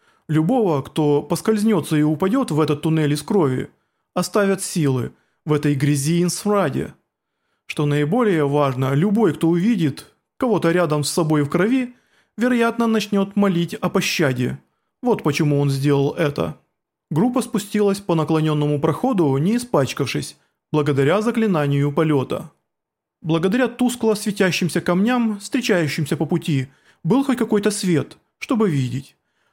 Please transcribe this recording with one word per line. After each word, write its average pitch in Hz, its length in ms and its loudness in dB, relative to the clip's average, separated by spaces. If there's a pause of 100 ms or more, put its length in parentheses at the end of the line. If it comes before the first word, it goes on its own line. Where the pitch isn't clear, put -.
(280)
Любого, 160 540 0
кто 147 400 0
поскользнется 202 760 0
и 151 60 4
упадет 190 500 0
в 151 80 0
этот 151 220 0
туннель 156 320 0
из 147 80 -4
крови, 139 480 0 (440)
оставят 196 480 0
силы 131 520 -2 (320)
в 147 80 0
этой 147 220 0
грязи 147 440 0
и 175 80 2
смраде. 170 640 -2 (720)
Что - 200 -4
наиболее 156 600 2
важно, 135 480 0
любой, 196 400 2
кто 165 140 -2
увидит 175 680 0 (240)
кого-то 196 340 0
рядом 151 340 0
с - 60 -6
собой 156 320 2
в 143 60 -4
крови, 247 460 0 (400)
вероятно, 233 520 0
начнет 208 500 0
молить 175 380 2
о 175 140 -4
пощаде. 131 720 0 (420)
Вот 233 220 0
почему 147 380 2
он 143 80 2
сделал 139 440 2
это. 147 460 -2 (500)
Группа 240 320 0
спустилась 202 600 -2
по 170 140 -2
наклоненному 151 680 0
проходу, 160 560 0
не 185 180 0
испачкавшись, 143 840 -2 (380)
благодаря 147 460 2
заклинанию 160 720 0
полета. 151 580 -2 (720)
Благодаря 190 480 0
тускло 247 440 0
светящимся 190 680 -2
камням, 214 580 0
встречающимся 170 800 -2
по 165 80 -2
пути, 143 420 -2 (340)
был 240 220 2
хоть 254 140 0
какой-то 214 340 0
свет, 175 460 -2 (220)
чтобы 214 300 0
видеть. 135 460 -4 (380)